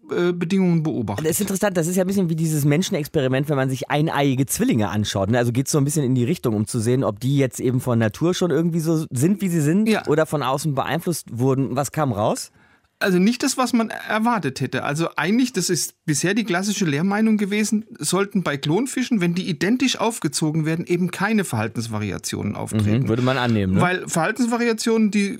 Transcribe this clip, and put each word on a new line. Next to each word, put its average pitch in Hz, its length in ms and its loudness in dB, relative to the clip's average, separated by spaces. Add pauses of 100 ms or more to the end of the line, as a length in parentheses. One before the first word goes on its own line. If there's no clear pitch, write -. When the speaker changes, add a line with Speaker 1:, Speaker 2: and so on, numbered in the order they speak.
(100)
Speaker 1:
äh, 175 220 2
Bedingungen 175 500 2
beobachtet. 123 440 -2
Speaker 2:
Das 160 60 2
ist - 100 -2
interessant, 196 340 -2
das 165 120 2
ist 180 80 -2
ja 190 80 2
ein - 20 0
bisschen 190 240 0
wie 170 60 -2
dieses 156 280 0
Menschenexperiment, 147 840 2
wenn 147 60 0
man 135 120 0
sich 131 220 -4
eineiige 139 560 2
Zwillinge 170 420 0
anschaut, 101 420 0
ne? 123 60 2
Also 120 160 2
geht's 135 180 -2
so 160 60 0
ein 139 80 2
bisschen 143 200 0
in 127 100 2
die 123 100 2
Richtung, 127 300 0
um 104 120 0
zu 123 140 -2
sehen, 123 240 2
ob 101 160 -2
die 135 160 0
jetzt 131 240 0
eben 123 220 0
von 120 160 2
Natur 113 340 2
schon 180 180 0
irgendwie 165 300 0
so 160 300 0
sind, 160 320 0
wie 190 80 0
sie 170 100 0
sind, 185 300 2
Speaker 1:
Ja. 208 160 0
Speaker 2:
oder 156 180 2
von 151 180 -2
außen 139 320 -2
beeinflusst 135 520 -4 (120)
wurden. 131 380 2
Was 135 160 -2
kam 143 220 0
raus? 120 360 -2 (520)
Speaker 1:
Also 185 160 4
nicht 208 240 2
das, 269 140 -2
was 254 160 0
man 226 160 2
erwartet 214 720 -2
hätte. 131 240 -2
Also 147 320 -2
eigentlich, 220 380 0
das 175 160 -2
ist - 240 -4 (100)
bisher 160 300 0
die 220 100 0
klassische 190 400 -2
Lehrmeinung 196 540 2
gewesen, 208 480 0 (120)
sollten 185 440 0
bei 143 160 -2
Klonfischen, 220 640 0
wenn 175 120 2
die 180 140 -2
identisch 233 500 0
aufgezogen 160 680 -2
werden, 165 180 -2
eben 175 260 0
keine 202 340 0
Verhaltensvariationen 107 1120 -4
auftreten. 110 480 0
Speaker 2:
Mhm, - 40 0
würde 120 140 2
man 131 160 0
annehmen, 107 380 2
ne? - 40 4
Speaker 1:
Weil 180 260 0
Verhaltensvariationen, 226 1040 0
die 196 300 0